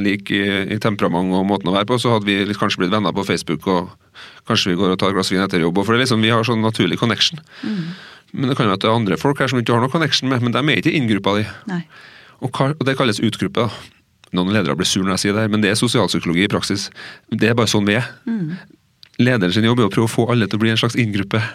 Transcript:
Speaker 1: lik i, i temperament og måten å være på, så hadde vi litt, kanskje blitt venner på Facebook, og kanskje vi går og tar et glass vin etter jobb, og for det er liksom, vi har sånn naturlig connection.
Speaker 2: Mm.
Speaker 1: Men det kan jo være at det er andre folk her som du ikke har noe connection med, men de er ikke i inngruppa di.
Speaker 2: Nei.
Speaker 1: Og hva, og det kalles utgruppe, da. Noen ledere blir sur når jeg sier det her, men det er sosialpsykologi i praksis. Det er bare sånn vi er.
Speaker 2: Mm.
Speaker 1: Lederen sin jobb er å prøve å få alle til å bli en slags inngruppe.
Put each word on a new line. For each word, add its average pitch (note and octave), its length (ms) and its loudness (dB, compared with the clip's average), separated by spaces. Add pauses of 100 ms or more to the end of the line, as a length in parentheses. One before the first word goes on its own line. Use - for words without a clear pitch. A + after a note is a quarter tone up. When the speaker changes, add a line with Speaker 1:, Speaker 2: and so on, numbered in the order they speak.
Speaker 1:
lik G2+ 240 -2
i, G#2 80 2 (340)
i G#2+ 80 -2
temperament F#2 540 0
og F#2 100 2
måten G2 240 0
å F#2+ 60 2
være G2+ 160 2
på, B2 80 2
så A#2+ 160 2
hadde G2+ 100 0
vi G2+ 220 2
litt, G2+ 100 -4
kanskje G#2 220 0
blitt F#2 160 0
venner G2+ 180 0
på G2 140 -4
Facebook, E2 400 -4
og F2+ 240 0 (560)
kanskje G#2 240 0
vi F2+ 80 0
går F#2 160 2
og F#2 80 -4
tar F#2+ 80 2
et G2 80 0
glass F#2+ 160 -2
vin F#2 80 2
etter F#2+ 180 0
jobb, E2+ 160 0
og G2 80 0
for A2+ 80 2
det A#2 60 4
er C3 80 2
liksom, A2 160 2
vi A2 80 4
har A#2+ 160 2
sånn A2 160 0
naturlig A2 400 0
connection. A#2 400 0 (180)
Speaker 2:
Mm. G#3+ 220 -4 (500)
Speaker 1:
Men - 160 -2
det C3+ 80 -2
kan A#2+ 80 2
jo G2+ 60 2
være F#2+ 80 0
at - 20 -10
det G#2 80 2
er A2+ 80 4
andre F#2+ 240 0
folk C#3+ 220 0
her B2+ 80 0
som B2+ 80 0
du - 20 2
ikke A#2+ 140 2
har A#2+ 80 2
noe C3+ 100 -2
connection D#3+ 380 0
med, A#2+ 100 0
men A#2+ 140 0
de - 80 0
er C#3+ 180 2
ikke D#3 80 0
i E3+ 80 2
inngruppa G2+ 400 0
di. G#2+ 60 0 (260)
Speaker 2:
Nei. F3 140 -4 (580)
Speaker 1:
Og C3 160 -4
hva, C#3 160 0
og D#3 140 -6
det C3 100 2
kalles A2+ 240 0
utgruppe, A2 460 0
da. - 240 -14 (420)
Noen F2+ 220 0
ledere E2 240 0
blir F2+ 100 -2
sur F#2+ 160 0
når F#2 80 0
jeg F#2 140 -2
sier G2+ 100 0
det A2 60 0
her, G#2+ 100 -2
men G#2+ 80 2
det G2 80 4
er A2 80 2
sosialpsykologi G2+ 680 2
i - 20 -10
praksis. G2 380 -2 (420)
Det A2 220 2
er - 80 0
bare A2 100 2
sånn G#2 160 2
vi G#2 140 2
er. B2 80 -2 (180)
Speaker 2:
Mm. F#3+ 300 -4 (640)
Speaker 1:
Lederen A#2 320 2
sin A2 160 2
jobb A#2+ 140 4
er G2 80 2
å - 20 -6
prøve A2+ 160 2
å - 60 -8
få A#2 180 2
alle A2 160 2
til G#2+ 80 -2
å G#2+ 60 -2
bli A2+ 100 2
en A2 80 -2
slags A#2+ 160 0
inngruppe. G#2 460 0 (120)